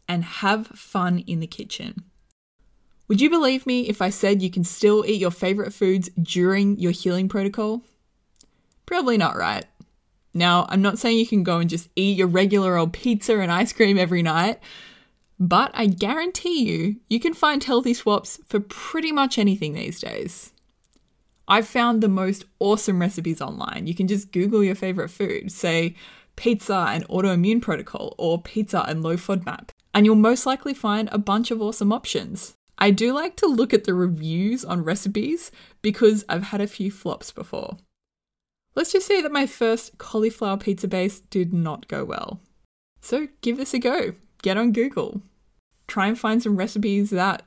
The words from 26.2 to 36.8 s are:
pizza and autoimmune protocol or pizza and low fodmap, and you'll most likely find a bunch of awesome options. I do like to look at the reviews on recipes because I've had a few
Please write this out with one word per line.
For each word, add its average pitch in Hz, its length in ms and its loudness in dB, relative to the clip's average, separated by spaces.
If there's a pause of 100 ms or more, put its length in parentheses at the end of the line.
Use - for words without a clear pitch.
pizza 208 540 0
and 165 180 -6
autoimmune 190 520 2
protocol - 560 -6
or 170 240 0
pizza 202 460 -4
and 160 160 -4
low 165 140 -2
fodmap, - 540 -6 (220)
and 208 140 8
you'll 220 80 8
most 220 320 6
likely 269 280 -2
find 214 360 -2
a - 80 -2
bunch 208 320 0
of 226 100 -4
awesome 208 320 0
options. - 640 -6 (240)
I 202 140 6
do 226 200 2
like 330 260 -4
to 415 80 2
look 254 280 2
at 208 80 6
the 185 120 -2
reviews 180 680 0
on 170 200 -4
recipes 208 640 -2 (320)
because 214 460 4
I've 175 160 -4
had 202 160 -6
a 202 80 -2
few 196 240 -6